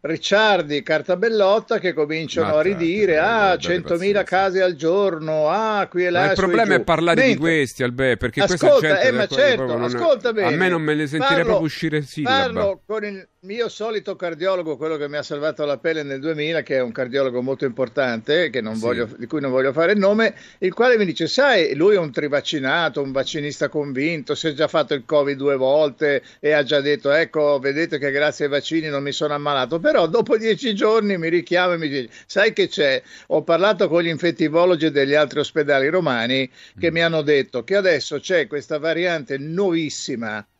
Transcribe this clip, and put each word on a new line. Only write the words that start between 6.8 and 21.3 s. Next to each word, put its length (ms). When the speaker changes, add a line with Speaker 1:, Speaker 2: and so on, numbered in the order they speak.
Speaker 2:
è 40
parlare 360
di 80
Speaker 1:
Mentre 120
Speaker 2:
questi, 440
Albe, 320
perché 280
questa 220
Speaker 1:
Ascolta, 220
Speaker 2:
gente 200
Speaker 1:
eh, 40
ma 60
Speaker 2:
da 100
quella 140
Speaker 1:
certo, 220
Speaker 2:
proprio 140
non 120
è, 40
Speaker 1:
ascolta 380
bene. 220
Speaker 2:
a 20
me 120
non 140
me 120
ne 120
sentirei 220
Speaker 1:
Parlo, 160
Speaker 2:
proprio 220
uscire 360
sillaba. 340
Speaker 1:
parlo 480
con 200
il 240
mio 240
solito 480
cardiologo, 600
quello 200
che 120
mi 80
ha 60
salvato 420
la 140
pelle 260
nel 160
duemila, 420
che 140
è 60
un 100
cardiologo 500
molto 220
importante, 840
che 100
non 160
Speaker 2:
Sì. 40
Speaker 1:
voglio, 280
di 80
cui 140
non 100
voglio 220
fare 200
il 60
nome, 360
il 160
quale 240
mi 60
dice: 240
"Sai, 480